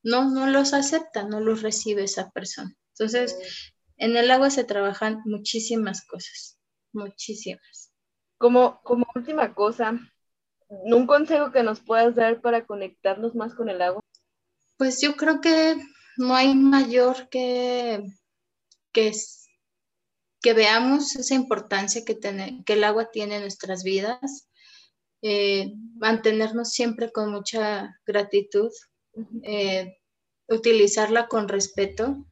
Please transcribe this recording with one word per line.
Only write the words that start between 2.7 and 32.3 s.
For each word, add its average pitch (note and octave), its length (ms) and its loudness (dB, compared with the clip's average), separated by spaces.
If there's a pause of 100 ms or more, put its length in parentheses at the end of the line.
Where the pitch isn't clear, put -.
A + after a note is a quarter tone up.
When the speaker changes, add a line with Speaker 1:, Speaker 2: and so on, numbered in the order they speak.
Speaker 1:
Entonces, A#3 440 -4
Speaker 2:
Oh. - 60 -12 (540)
Speaker 1:
en A#3 200 0
el A#3+ 140 4
agua C4+ 200 6
se C4 140 -2
trabajan G#3 600 -4
muchísimas G#3+ 840 -6
cosas, - 520 -16 (340)
muchísimas. G3+ 1000 -14 (460)
Speaker 2:
Como, A#3+ 460 4
como A#3+ 220 0 (100)
última B3 380 -4
cosa, A3+ 440 -2 (680)
¿un A3+ 380 2
consejo D4 460 4
que B3+ 120 4
nos G#3+ 160 -2
puedas A#3 340 4
dar A#3 260 2
para A#3 260 0
conectarnos G3+ 680 -4
más A#3 200 -6
con A3+ 140 -6
el F3+ 140 -4
agua? F#3 180 -2 (760)
Speaker 1:
Pues C4 240 0
yo D4 160 0
creo D#4 240 0
que D#4+ 360 2 (400)
no B3+ 180 0
hay C4+ 200 4
mayor B3+ 720 4
que, B3 760 -4 (880)
que A3 160 4
es, - 320 -8 (1000)
que A#3 100 4
veamos A#3 640 4
esa C4 180 -2
importancia G#3 680 -2
que G#3+ 120 -4
tiene, G3 500 -10
que G#3 80 2
el G#3 100 4
agua A3+ 260 0
tiene G#3 260 -6
en G#3 60 -8
nuestras F#3+ 420 -10
vidas, A#3 640 -4 (720)
eh, G3+ 500 0 (240)
mantenernos A3 760 0
siempre A#3 420 -4
con G#3+ 180 -4
mucha G#3 640 -6 (100)
gratitud, G3+ 680 0 (420)
Speaker 2:
Ujú. A3+ 320 -12
Speaker 1:
eh, F#3+ 520 -4 (520)
utilizarla A3 800 4
con G#3 200 -2
respeto G3+ 840 -4